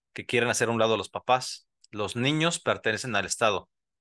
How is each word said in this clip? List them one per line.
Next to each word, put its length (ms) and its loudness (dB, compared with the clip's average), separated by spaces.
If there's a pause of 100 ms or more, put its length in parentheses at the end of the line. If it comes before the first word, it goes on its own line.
(140)
que 120 -4
quieren 220 2
hacer 200 2
a 40 2
un 80 2
lado 140 4
a 20 4
los 120 -4
papás. 600 -2 (240)
Los 240 -6
niños 420 0
pertenecen 560 -2
al 100 0
Estado. 460 -2 (300)